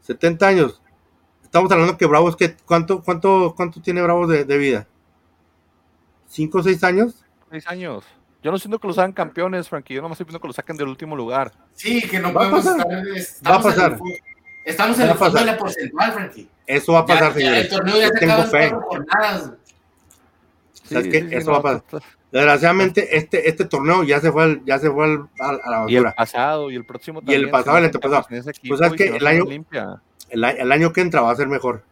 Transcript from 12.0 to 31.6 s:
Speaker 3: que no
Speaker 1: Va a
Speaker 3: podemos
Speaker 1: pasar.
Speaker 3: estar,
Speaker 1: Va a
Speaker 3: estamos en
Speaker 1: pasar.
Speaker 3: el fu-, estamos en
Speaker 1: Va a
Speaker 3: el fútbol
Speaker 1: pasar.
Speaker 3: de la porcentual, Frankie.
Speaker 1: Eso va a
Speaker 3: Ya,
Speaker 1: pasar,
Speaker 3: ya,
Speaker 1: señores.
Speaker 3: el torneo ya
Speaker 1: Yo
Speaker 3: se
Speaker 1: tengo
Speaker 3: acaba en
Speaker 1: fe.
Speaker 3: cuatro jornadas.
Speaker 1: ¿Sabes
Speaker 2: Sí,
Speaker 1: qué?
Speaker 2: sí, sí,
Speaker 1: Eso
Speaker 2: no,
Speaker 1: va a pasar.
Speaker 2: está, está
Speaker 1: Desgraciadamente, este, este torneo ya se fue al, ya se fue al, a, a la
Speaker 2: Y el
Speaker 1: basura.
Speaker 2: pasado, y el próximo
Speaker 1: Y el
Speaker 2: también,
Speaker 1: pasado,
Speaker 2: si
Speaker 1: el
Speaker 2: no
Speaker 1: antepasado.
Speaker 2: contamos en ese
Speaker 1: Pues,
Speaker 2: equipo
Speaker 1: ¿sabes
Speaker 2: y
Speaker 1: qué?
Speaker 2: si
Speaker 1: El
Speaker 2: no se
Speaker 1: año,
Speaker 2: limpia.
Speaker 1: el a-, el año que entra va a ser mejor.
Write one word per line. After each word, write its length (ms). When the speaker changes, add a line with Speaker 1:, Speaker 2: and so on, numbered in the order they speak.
Speaker 3:
que 160
no 140
Speaker 1:
Va 140
a 40
Speaker 3:
podemos 140
Speaker 1:
pasar. 160
Speaker 3:
estar, 100
Speaker 1:
Va 640
a 60
Speaker 3:
estamos 60
en 40
Speaker 1:
pasar. 220
Speaker 3:
el 60
fu-, 140
estamos 340
en 60
Speaker 1:
Va 20
a 60
Speaker 3:
el 60
fútbol 140
Speaker 1:
pasar. 140
Speaker 3:
de 60
la 60
porcentual, 540
Frankie. 360
Speaker 1:
Eso 260
va 60
a 40
Speaker 3:
Ya, 40
Speaker 1:
pasar, 220
Speaker 3:
ya, 60
Speaker 1:
señores. 280
Speaker 3:
el 80
torneo 260
ya 60
Speaker 1:
Yo 60
Speaker 3:
se 100
Speaker 1:
tengo 140
Speaker 3:
acaba 120
en 60
Speaker 1:
fe. 200
Speaker 3:
cuatro 180
jornadas. 640
Speaker 1:
¿Sabes 220
Speaker 2:
Sí, 60
Speaker 1:
qué? 100
Speaker 2:
sí, 80
sí, 80
Speaker 1:
Eso 100
Speaker 2:
no, 60
Speaker 1:
va 60
a 40
pasar. 220
Speaker 2:
está, 140
está 100
Speaker 1:
Desgraciadamente, 840
este, 320
este 180
torneo 360
ya 180
se 120
fue 100
al, 220
ya 140
se 120
fue 140
al, 240
a, 120
a 200
la 160
Speaker 2:
Y 100
el 80
Speaker 1:
basura. 120
Speaker 2:
pasado, 540
y 40
el 100
próximo 360
Speaker 1:
Y 20
el 200
Speaker 2:
también, 80
Speaker 1:
pasado, 220
Speaker 2:
si 40
Speaker 1:
el 60
Speaker 2:
no 40
Speaker 1:
antepasado. 360
Speaker 2:
contamos 100
en 60
ese 60
Speaker 1:
Pues, 140
Speaker 2:
equipo 200
Speaker 1:
¿sabes 160
Speaker 2:
y 20
Speaker 1:
qué? 80
Speaker 2:
si 60
Speaker 1:
El 40
Speaker 2:
no 60
se 80
Speaker 1:
año, 160
Speaker 2:
limpia. 580
Speaker 1:
el 140
a-, 60
el 220
año 200
que 100
entra 180
va 100
a 60
ser 100
mejor. 460